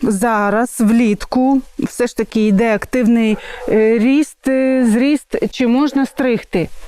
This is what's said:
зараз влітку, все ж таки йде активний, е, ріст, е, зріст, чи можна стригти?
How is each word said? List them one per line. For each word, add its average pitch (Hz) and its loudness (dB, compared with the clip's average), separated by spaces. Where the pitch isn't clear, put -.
зараз 208 0
влітку, 247 2
все - -4
ж - -10
таки 220 -2
йде 214 2
активний, 226 0
е, 220 2
ріст, 269 0
е, 262 2
зріст, 262 0
чи 247 -2
можна 269 0
стригти? 226 -2